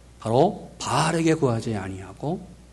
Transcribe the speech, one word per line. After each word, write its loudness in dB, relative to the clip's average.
바로 2
바알에게 2
구하지 0
아니하고 -8